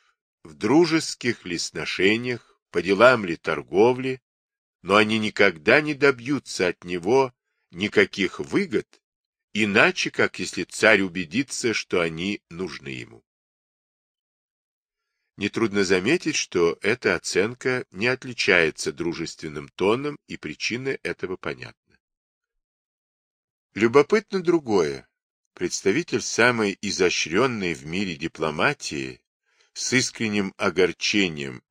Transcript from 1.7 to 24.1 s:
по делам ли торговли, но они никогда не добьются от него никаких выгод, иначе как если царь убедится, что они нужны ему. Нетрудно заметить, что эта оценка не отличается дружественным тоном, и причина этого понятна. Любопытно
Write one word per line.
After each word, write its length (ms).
по 100
делам 420
ли 120
торговли, 840
но 160
они 200
никогда 640
не 140
добьются 720
от 160
него 500
никаких 680
выгод, 600
иначе 600
как 260
если 260
царь 380
убедится, 720
что 280
они 500
нужны 380
ему. 360
Нетрудно 460
заметить, 520
что 480
эта 320
оценка 760
не 160
отличается 880
дружественным 760
тоном, 580
и 100
причина 640
этого 340
понятна. 640
Любопытно 720